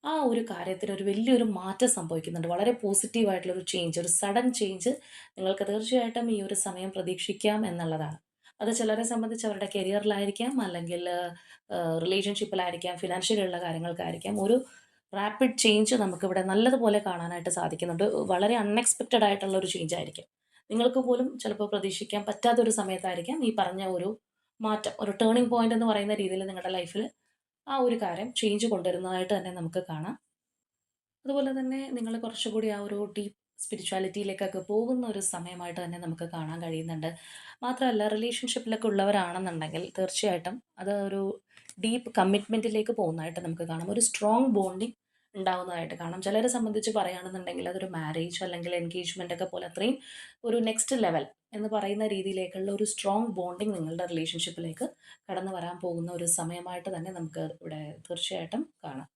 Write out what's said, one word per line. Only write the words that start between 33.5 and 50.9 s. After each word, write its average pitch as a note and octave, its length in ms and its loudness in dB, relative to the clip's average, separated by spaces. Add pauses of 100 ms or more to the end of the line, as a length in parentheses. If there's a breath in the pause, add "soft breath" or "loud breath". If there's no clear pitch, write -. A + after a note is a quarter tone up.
സ്പിരിച്വാലിറ്റിയിലേക്കൊക്കെ F#3+ 1040 -4
പോകുന്ന A#3 400 2
ഒരു G3+ 140 -4 (100)
സമയമായിട്ട് F3 500 -8
തന്നെ F3 240 -6
നമുക്ക് E3 300 -4
കാണാൻ D#3+ 260 -6
കഴിയുന്നുണ്ട്. D#3+ 480 -4 (520 loud breath)
മാത്രമല്ല, B3 540 2
റിലേഷൻഷിപ്പിലൊക്കെ A#3 760 -2
ഉള്ളവരാണെന്നുണ്ടെങ്കിൽ F3+ 960 2 (140)
തീർച്ചയായിട്ടും F#3 580 0 (240)
അത് F#3+ 140 -2 (140)
ഒരു G3 140 -2 (600 loud breath)
ഡീപ്പ് A3+ 360 0
കമ്മിറ്റ്മെന്റിലേക്ക് G#3+ 840 2
പോകുന്നതായിട്ട് E3 460 -2
നമുക്ക് E3 240 -4
കാണാം. E3 240 -4
ഒരു A3+ 140 4
സ്ട്രോങ് A#3 500 4
ബോണ്ടിങ് F#3+ 380 -2 (400)
ഉണ്ടാവുന്നതായിട്ട് F3+ 640 -2
കാണാം. E3+ 220 -6
ചിലരെ G#3+ 340 2
സംബന്ധിച്ച് A3 360 0
പറയുകയാണെന്നുണ്ടെങ്കിൽ F3+ 800 -4
അതൊരു F#3 180 -6 (100)
മാരേജ് E3 460 -4
അല്ലെങ്കിൽ F3 320 -6
എൻഗേജ്മെന്റ് F3 600 -4
ഒക്കെ F#3 160 -4
പോലെ F3+ 160 -8
അത്രയും G#3 280 0 (480 loud breath)
ഒരു A#3 140 2 (100)
നെക്സ്റ്റ് A3 360 0